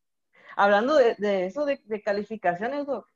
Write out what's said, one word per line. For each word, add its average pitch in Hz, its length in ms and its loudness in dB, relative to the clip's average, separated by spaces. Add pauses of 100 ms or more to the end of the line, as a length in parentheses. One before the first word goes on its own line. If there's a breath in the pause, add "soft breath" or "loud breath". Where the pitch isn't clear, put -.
(560 loud breath)
Hablando 208 400 4
de, 233 220 6
de 196 280 0
eso, 277 180 -4
de, 277 200 -4
de 208 180 -8
calificaciones, 214 840 -4
Doc, 247 300 -6